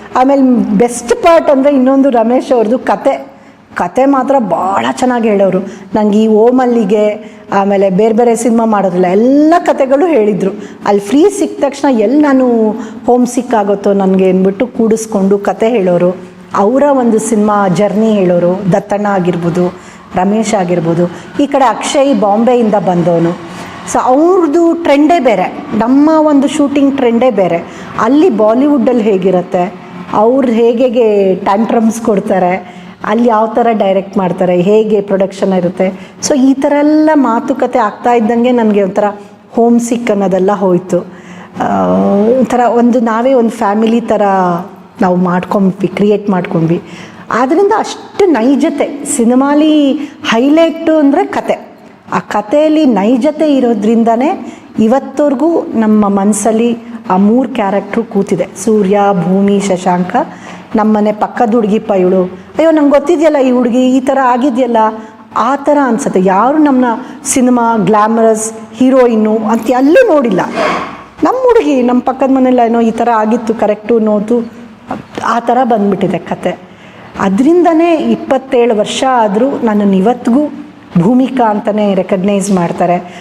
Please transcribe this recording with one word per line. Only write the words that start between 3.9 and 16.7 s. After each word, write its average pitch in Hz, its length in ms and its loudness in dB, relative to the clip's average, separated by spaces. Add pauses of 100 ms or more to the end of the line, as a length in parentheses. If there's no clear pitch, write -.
ಮಾತ್ರ 277 320 0
ಭಾಳ 196 540 -2
ಚೆನ್ನಾಗಿ 247 360 -2
ಹೇಳೋರು. 196 300 2 (360)
ನಂಗೆ 214 240 2
ಈ 220 80 2
ಓ 220 260 4
ಮಲ್ಲಿಗೆ, 220 840 0 (160)
ಆಮೇಲೆ 196 380 2
ಬೇರೆ 214 240 2
ಬೇರೆ 233 220 2
ಸಿನಿಮಾ 226 280 0
ಮಾಡೋದ್ರಲ್ಲ, 190 420 0
ಎಲ್ಲ 269 520 4
ಕತೆಗಳು 277 480 0
ಹೇಳಿದ್ರು. 202 440 0 (360)
ಅಲ್ಲಿ 208 160 0
ಫ್ರೀ 320 280 2
ಸಿಕ್ಕ 302 300 -6
ತಕ್ಷಣ 269 380 -2
ಎಲ್ಲಿ 226 200 2
ನಾನು 254 520 2 (360)
ಹೋಮ್ 247 200 2
ಸಿಕ್ - 280 -4
ಆಗುತ್ತೋ 202 380 0
ನನಗೆ 190 380 2
ಅಂದ್ಬಿಟ್ಟು 190 360 0
ಕೂಡಿಸ್ಕೊಂಡು 208 720 0
ಕತೆ 202 300 -2
ಹೇಳೋರು. 180 680 -2 (180)
ಅವರ 240 360 2